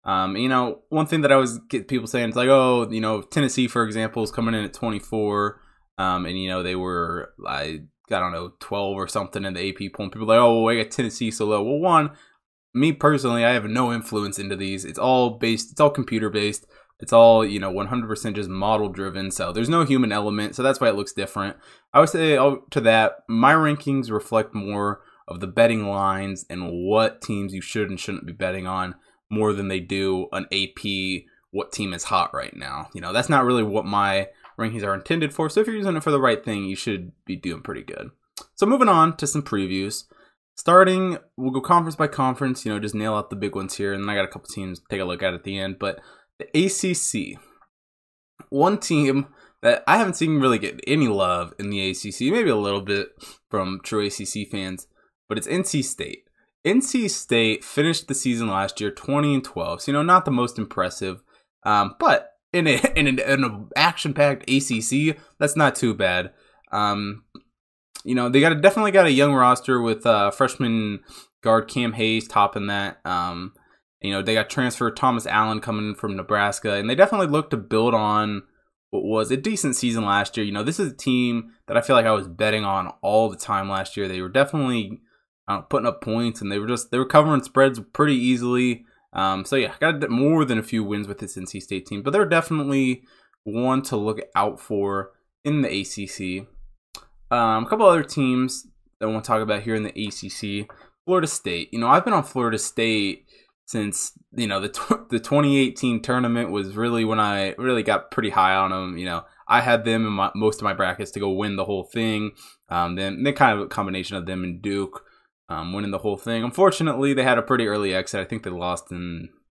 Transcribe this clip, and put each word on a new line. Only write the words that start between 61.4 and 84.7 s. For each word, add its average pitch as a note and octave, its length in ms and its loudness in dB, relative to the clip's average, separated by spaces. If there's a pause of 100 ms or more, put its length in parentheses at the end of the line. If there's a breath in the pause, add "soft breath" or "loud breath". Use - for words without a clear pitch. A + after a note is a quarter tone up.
um, G#2 360 2
but - 320 2 (200)
in F3 160 2
a, B2+ 100 4
<laughs> - 180 2
in D3 120 4
an, B2+ 120 0
in C3+ 240 2
an G#2+ 320 -6
action-packed D3 720 2
A C3+ 120 4
C A#2 220 -2
C, D3+ 340 0 (240 soft breath)
that's D3 160 0
not D3 200 4
too A2+ 180 0
bad. F#2 380 0 (400 soft breath)
Um, G#2 540 -2 (800)
you B2+ 100 0
know, B2 120 0
they C3+ 140 6
got E3 100 6
a, E3 40 2
definitely G3 360 4
got F#3+ 140 8
a D3+ 60 6
young C#3 220 6
roster B2+ 480 4
with, A2+ 240 0
uh, G2+ 260 4
freshman A2+ 720 -2 (400 loud breath)
guard A2 280 4
Cam A#2+ 240 -2
Hayes A2 340 0
topping G2+ 400 2
that. G2+ 380 -4
Um, F2+ 480 -4 (480 soft breath)
you G2 100 -4
know, G2 100 -2
they A2 120 0
got A2 160 0
transfer A#2+ 420 -2
Thomas A#2+ 340 0
Allen G#2+ 360 0
coming G#2+ 280 -4
in G#2 60 -8
from G2+ 220 -6
Nebraska, G2+ 560 -2
and G#2 160 -2
they C3 60 0
definitely G3 320 4
look D3+ 220 -2
to B2+ 80 -2
build A2 360 0
on G#2+ 500 0 (460)
what G2 160 -4
was A2 260 0
a C3+ 60 2
decent C#3+ 400 -2
season A2+ 260 0
last G2+ 320 0
year. G#2+ 100 -2
You G2+ 60 -4
know, G#2 120 -4
this D#3 160 -4
is D#3 120 -2
a - 40 -16
team B2 580 -2 (140)
that A#2 100 0
I A#2 40 4
feel C3 140 2
like A2+ 100 6
I A2 60 4
was G2 160 0
betting G#2+ 380 0
on F#2+ 260 -2 (100)
all G#2+ 280 4
the F#2 80 -8
time G2 320 -4
last F#2+ 260 -4
year. G2 140 -4
They F#2 120 -6
were F#2 60 -6
definitely, B2+ 720 0 (480)